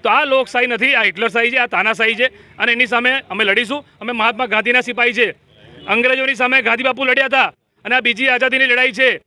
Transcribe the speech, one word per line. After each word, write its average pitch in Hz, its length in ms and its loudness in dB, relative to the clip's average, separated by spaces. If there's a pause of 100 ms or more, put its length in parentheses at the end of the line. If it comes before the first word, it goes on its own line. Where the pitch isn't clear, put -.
તો 226 60 0
આ 269 160 4
લોકશાહી 254 420 0
નથી, 247 260 0
આ 233 100 2
હિટલરશાહી 220 480 0
છે, 262 60 -2
આ 247 80 2
તાનાશાહી 220 500 0
છે 233 100 0 (340)
અને 233 120 0
એની 240 140 2
સામે 240 440 0
અમે 202 140 -2
લડીશું. 226 420 -2 (160)
અમે 214 100 -8
મહાત્મા 233 340 -2
ગાંધીના 226 360 0
સિપાહી 240 320 -2
છે, 208 180 0 (560)
અંગ્રેજોની 254 480 0
સામે 254 260 0
ગાંધી 233 220 -2
બાપુ 262 220 -2
લડ્યા 262 200 2
હતા 247 280 0 (320)
અને 226 100 -2
આ 262 40 4
બીજી 240 280 -2
આઝાદીની 262 380 2
લડાઈ 254 260 2
છે 220 360 0